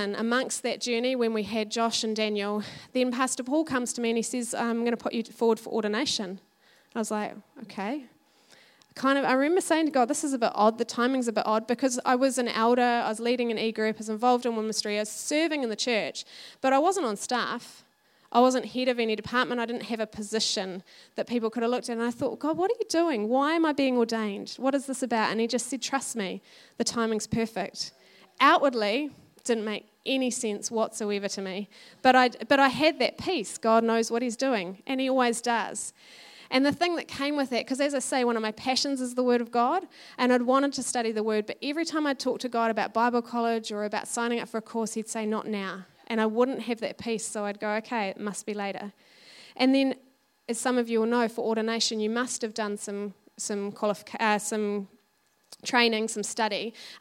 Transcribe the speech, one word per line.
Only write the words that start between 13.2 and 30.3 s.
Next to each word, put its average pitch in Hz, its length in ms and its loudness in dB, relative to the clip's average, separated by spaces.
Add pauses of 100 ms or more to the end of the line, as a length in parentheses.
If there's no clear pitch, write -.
leading 240 280 0
an 220 80 -2
e-group, 220 400 0
I - 20 -10
was 214 100 -8
involved 247 360 2
in 233 100 0
ministry, 214 420 -2
I 208 40 0
was 214 80 -6
serving 302 540 0
in 233 60 -2
the 214 60 -4
church, 208 500 -2 (340)
but 269 140 4
I 269 60 6
wasn't 359 260 2
on 214 100 -2
staff. 233 680 -6 (460)
I 240 100 6
wasn't 254 240 4
head 247 240 -2
of 240 100 0
any 220 160 0
department. 240 460 0
I 233 40 -2
didn't 233 180 -6
have 220 180 -4
a 214 60 -2
position 202 760 -4 (320)
that - 120 -4
people 226 220 0
could 233 140 -2
have 233 80 2
looked 247 160 -2
at. 233 100 -4
And 233 60 -2
I 240 80 0
thought, 240 280 -4
"God, 302 180 -2
what 381 140 6
are 480 80 2
you 453 100 -4
doing? 302 400 2
Why 277 240 4
am 330 100 4
I 311 80 4
being 269 260 2
ordained? 220 600 0
What 269 180 0
is 269 120 -4
this 269 140 -6
about?" 220 300 2
And 208 80 0
he 226 80 2
just 240 200 -4
said, 262 140 -8
"Trust - 360 -4
me, 190 240 -4 (360)
the 233 60 -2
timing's 226 440 -2
perfect." - 640 -4 (500)
Outwardly, 254 680 4 (340)
didn't 226 200 0
make 214 200 -6 (200)
any 262 260 2